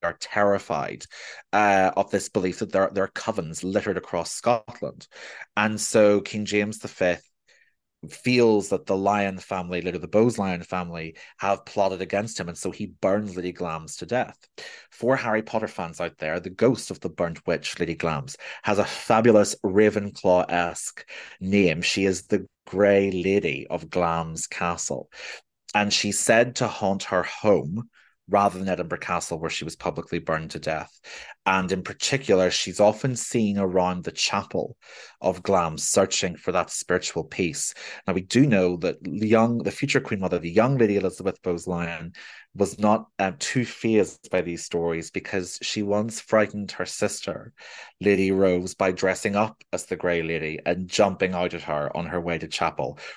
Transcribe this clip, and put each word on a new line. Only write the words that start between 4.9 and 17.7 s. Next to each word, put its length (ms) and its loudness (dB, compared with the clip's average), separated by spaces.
And 240 2
so 400 6
King 240 -6
James 360 -2
the 80 -10
Fifth 360 -2
feels 600 2
that 180 -2
the 100 0
Lyon 420 2
family, 420 -6
later 180 -4
the 80 -10
Bowes 320 4
Lyon 240 -2
family, 540 -8
have 280 -2
plotted 340 0
against 380 -4
him, 100 -6
and 80 -10
so 140 -6
he 160 -8
burns 480 -2
Lady 160 -6
Glamis 460 -8
to 100 -12
death. 320 -4
For 240 0
Harry 260 0
Potter 240 -4
fans 340 -10
out 180 -6
there, 200 -4
the 100 -8
ghost 440 0
of 80 -12
the 80 -6
burnt 360 -4
witch, 360 -2